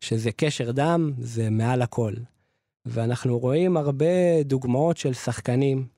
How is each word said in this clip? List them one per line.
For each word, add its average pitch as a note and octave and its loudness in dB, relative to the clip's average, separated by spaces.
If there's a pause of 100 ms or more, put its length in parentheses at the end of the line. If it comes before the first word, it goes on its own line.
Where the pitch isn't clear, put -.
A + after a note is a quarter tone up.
שזה A2+ -2
קשר C#3+ -2
דם, D3+ 2
זה A2+ -4
מעל A#2 2
הכל. A2+ -2 (760)
ואנחנו A#2 -2
רואים D#3+ 2
הרבה D#3+ 2
דוגמאות C3+ 2
של C3+ -2
שחקנים C3 -2 (120)